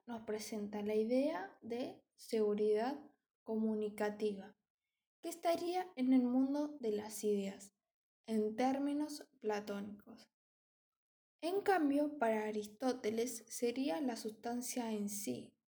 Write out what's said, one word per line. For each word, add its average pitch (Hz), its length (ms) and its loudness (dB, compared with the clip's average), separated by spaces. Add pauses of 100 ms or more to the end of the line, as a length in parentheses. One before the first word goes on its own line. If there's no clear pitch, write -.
nos 233 160 -8
presenta 208 600 -6
la 208 120 0
idea 269 680 2
de 240 380 -6 (140)
seguridad 214 840 2 (420)
comunicativa, 214 1120 -2 (680)
que 330 100 -6
estaría 349 680 0
en 254 160 2
el 262 100 8
mundo 269 580 2
de 220 120 0
las 208 320 -4
ideas, 196 480 0 (540)
en 214 280 0
términos 285 720 0 (140)
platónicos. 208 880 -6 (1120)
En 359 200 0
cambio, 294 580 4
para 220 280 2
Aristóteles 226 1040 -2
sería 262 520 -2
la 247 160 -2
sustancia 233 760 -4
en 208 160 -2
sí, 226 440 -6 (220)